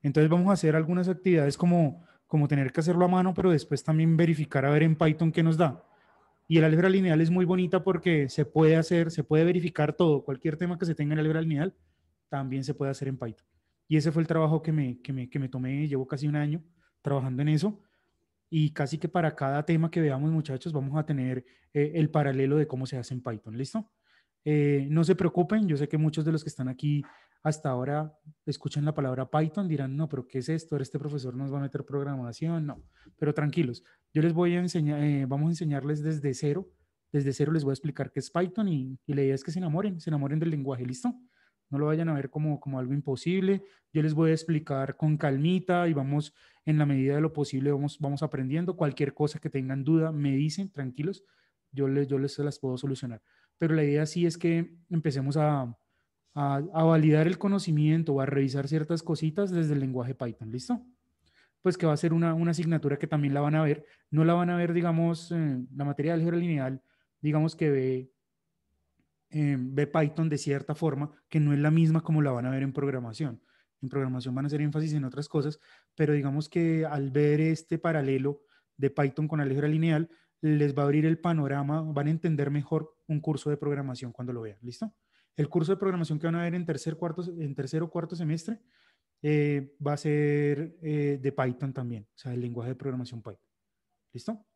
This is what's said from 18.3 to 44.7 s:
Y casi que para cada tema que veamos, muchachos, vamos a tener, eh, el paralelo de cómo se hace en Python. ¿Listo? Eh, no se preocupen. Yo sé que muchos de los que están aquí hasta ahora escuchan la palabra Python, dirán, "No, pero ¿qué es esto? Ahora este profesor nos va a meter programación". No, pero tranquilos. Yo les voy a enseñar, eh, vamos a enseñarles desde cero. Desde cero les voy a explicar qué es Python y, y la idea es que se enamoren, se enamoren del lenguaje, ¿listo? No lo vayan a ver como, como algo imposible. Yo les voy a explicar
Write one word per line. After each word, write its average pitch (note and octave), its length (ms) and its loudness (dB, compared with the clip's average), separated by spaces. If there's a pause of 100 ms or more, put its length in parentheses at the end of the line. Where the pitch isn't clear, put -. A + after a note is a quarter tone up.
Y D3+ 240 0
casi D3 240 -4
que E3 100 -4
para E3 260 0
cada C#3+ 300 -2
tema D#3+ 260 2
que E3 120 0
veamos, C#3+ 280 0
muchachos, D3+ 440 -4
vamos C#3 240 -4
a D3 80 -2
tener, B2+ 400 -2 (260)
eh, D3+ 220 0
el D#3 160 2
paralelo C#3 480 2
de D3 80 2
cómo C3 180 -6
se C3 140 -6
hace A#2+ 160 -8
en B2 80 -8
Python. A2 340 -10
¿Listo? E3+ 340 -8 (540)
Eh, C#3+ 460 2
no D#3+ 140 4
se F3+ 100 4
preocupen. F3+ 540 0
Yo D3+ 80 2
sé C#3+ 120 -2
que D#3 100 -2
muchos D#3 260 0
de D#3 80 0
los D#3+ 100 -2
que - 60 -10
están C3 200 -6
aquí D3 360 -2 (380)
hasta D#3 280 -2
ahora C#3+ 460 -4 (300)
escuchan D3 380 -4
la D3+ 100 0
palabra C3 360 -2
Python, D#3+ 380 0
dirán, C#3 280 -4
"No, D#3 120 -2
pero B2+ 200 -8
¿qué C3+ 100 -6
es B2 100 -6
esto? D#3+ 260 -4
Ahora C#3 80 -2
este C#3 160 -8
profesor C3 360 -6
nos C3+ 180 -6
va C#3+ 60 -4
a C#3 40 -4
meter C#3 220 -6
programación". C#3 800 -6
No, C3+ 160 -10 (360)
pero D3 160 0
tranquilos. D3 500 -2 (280)
Yo D#3 100 4
les E3 100 4
voy F3 220 2
a F3 60 2
enseñar, D3+ 420 0
eh, C#3+ 240 2
vamos C#3 220 0
a - 40 2
enseñarles D3 500 -2
desde D3 320 -2
cero. D3+ 340 -2 (440)
Desde C#3 200 0
cero D3 200 0
les D#3+ 120 0
voy C3+ 80 0
a - 20 -2
explicar - 380 -6
qué - 80 -4
es - 100 -12
Python F#3 380 -2
y, C3 380 -4
y D3 80 -4
la C#3 80 2
idea C3+ 120 2
es C3+ 100 -6
que - 60 -8
se D#3+ 80 -6
enamoren, F3+ 420 -2
se E3 100 -8
enamoren C#3+ 280 -2
del E3+ 120 0
lenguaje, C3+ 340 -4
¿listo? B2+ 300 -4 (560)
No C#3 80 -2
lo D3+ 80 2
vayan D#3+ 220 2
a D#3+ 60 0
ver C3+ 160 -2
como, D3+ 300 -2
como C3+ 180 -6
algo B2+ 140 -4
imposible. F#3 720 0 (280)
Yo D#3 100 2
les D#3 120 2
voy D#3+ 160 4
a D#3+ 40 4
explicar D3+ 600 -2